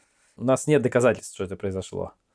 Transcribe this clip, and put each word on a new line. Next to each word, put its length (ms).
У 80
нас 220
нет 160
доказательств, 520
что 100
это 120
произошло. 560